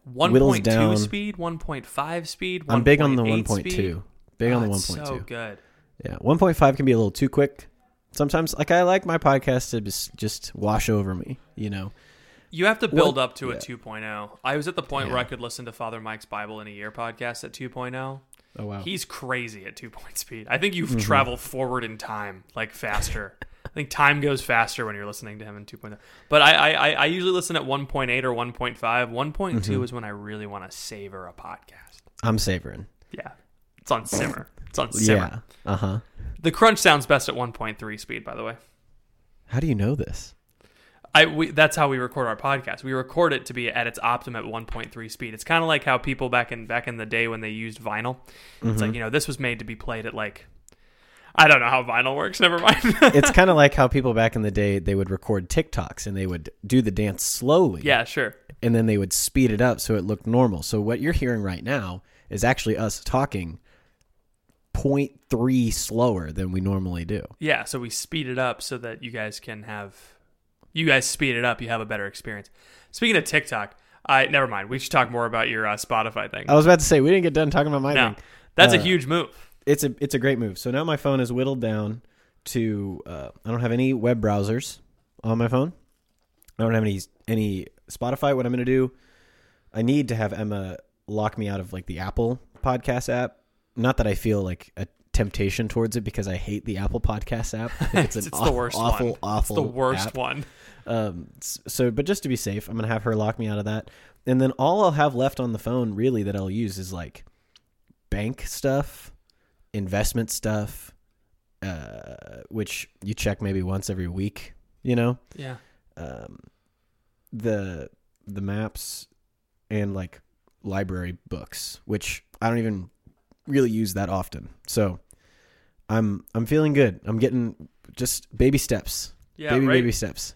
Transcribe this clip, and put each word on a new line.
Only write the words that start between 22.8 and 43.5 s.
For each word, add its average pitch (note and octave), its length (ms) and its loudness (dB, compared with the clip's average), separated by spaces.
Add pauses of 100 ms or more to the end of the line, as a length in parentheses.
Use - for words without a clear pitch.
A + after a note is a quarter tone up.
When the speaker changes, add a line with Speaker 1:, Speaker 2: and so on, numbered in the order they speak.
Speaker 1:
<laughs> - 140 -20
Speaker 2:
I - 80 -10
think D3+ 160 -6
time D3 320 4
goes C#3+ 180 0
faster A#2 460 0
when G#2+ 80 -8
you're G2+ 120 -10
listening G#2 340 -14
to G#2+ 40 -16
him G#2 140 -16
in G#2 80 -18
two - 100 -20
point G#2 180 -16
oh. - 60 -20 (300)
But D3+ 100 8
I, D3 140 10
I, D3+ 160 6
I, D3 220 2
I C3+ 140 2
usually F3+ 260 0
listen F3 240 -2
at C#3 100 -2
one C#3 200 -2
point C3 240 -4
eight B2+ 140 -2
or B2+ 80 0
one A#2+ 200 -4
point B2 260 -6
five. A#2 320 0
One C3+ 220 -4
point D#3 320 -4
two G#2 80 -2
Speaker 1:
Mm-hmm. B2 120 -2
Speaker 2:
is A#2+ 80 -8
when A#2+ 120 -10
I G#2 40 -10
really G#2 380 -12
wanna G2 240 -14
savor G2 560 -14
a F2 80 -16
podcast. - 640 -20 (220)
Speaker 1:
I'm A2 160 2
savoring. F2+ 480 -4 (240)
Speaker 2:
Yeah. - 220 -14 (460)
It's - 120 -12
on A#2 160 -2
simmer. - 420 -4 (200)
It's - 100 -6
on B2+ 160 -2
Speaker 1:
Yeah. G#2 60 -2
Speaker 2:
simmer. G#2+ 420 2 (240)
Speaker 1:
Uh-huh. G2 320 -2 (420)
Speaker 2:
The E3 120 2
Crunch A3 260 6
sounds D3 260 4
best - 240 2
at C#3 80 -6
one A#2+ 160 -4
point A2 260 -8
three G#2+ 200 -10
speed, A2+ 260 -12
by A#2 100 -12
the A2+ 100 -10
way. A2+ 120 -8 (880)
Speaker 1:
How B2 140 -2
do D#3+ 60 -2
you C#3+ 80 2
know G#2 200 0
this? - 400 -8 (800)
Speaker 2:
I, D#3 120 8
we, D#3 240 0
that's D3+ 260 4
how D3+ 120 2
we C3+ 100 0
record B2 280 -2
our G#2+ 100 -2
podcast. C3+ 480 -4
We C3 80 -6
record C#3 400 0
it C3 140 -4
to B2 80 -12